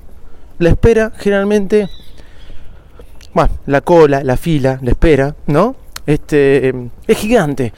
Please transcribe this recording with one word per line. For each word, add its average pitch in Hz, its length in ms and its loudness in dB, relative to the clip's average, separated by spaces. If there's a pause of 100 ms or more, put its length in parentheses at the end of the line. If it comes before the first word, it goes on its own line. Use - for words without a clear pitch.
(580)
la 165 120 2
espera 220 460 2
generalmente, 202 720 0 (1400)
bueno, 156 220 2 (140)
la 139 140 2
cola, 151 420 4
la 127 140 0
fila, 131 440 0
la 123 100 0
espera, 147 440 2 (100)
¿no? 185 300 2 (320)
Este, 139 640 2 (320)
es 220 120 2
gigante. 151 600 0